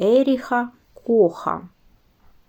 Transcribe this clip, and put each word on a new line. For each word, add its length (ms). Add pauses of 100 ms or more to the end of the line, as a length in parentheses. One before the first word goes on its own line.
Еріха 680 (380)
Коха. 540 (880)